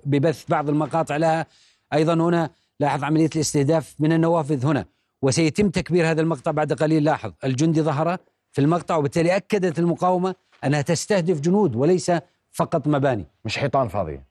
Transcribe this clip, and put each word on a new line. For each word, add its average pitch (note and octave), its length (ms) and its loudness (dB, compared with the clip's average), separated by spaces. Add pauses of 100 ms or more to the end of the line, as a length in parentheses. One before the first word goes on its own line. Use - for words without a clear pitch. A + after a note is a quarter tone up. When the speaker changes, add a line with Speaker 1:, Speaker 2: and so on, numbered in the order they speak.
Speaker 1:
ببث C#3+ 420 0
بعض D3+ 200 0
المقاطع D3 480 -2
لها. D#3+ 300 0 (460)
أيضًا D#3+ 220 2
هنا E3 360 2 (300)
لاحظ C#3+ 240 -2
عملية D#3 320 2
الاستهداف D3+ 600 0
من D#3 140 2
النوافذ D#3+ 540 0
هنا، C#3 180 0 (380)
وسيتم D#3+ 460 2
تكبير E3 420 0
هذا D#3 100 0
المقطع D#3+ 300 -2
بعد D3+ 220 0
قليل. D3+ 320 2
لاحظ B2+ 280 -2 (120)
الجندي D3+ 380 0
ظهر D#3+ 340 -2 (360)
في - 80 -2
المقطع، E3 360 0
وبالتالي E3 400 0
أكدت F#3 420 -2
المقاومة F3+ 560 0 (300)
أنها C#3+ 180 0
تستهدف E3+ 580 0
جنود E3+ 360 2
وليس E3+ 360 0 (400)
فقط E3 340 -2
مباني. C3+ 400 0 (180)
Speaker 2:
مش A2 140 -6
حيطان C3+ 300 0
فاضية. D#2 420 -6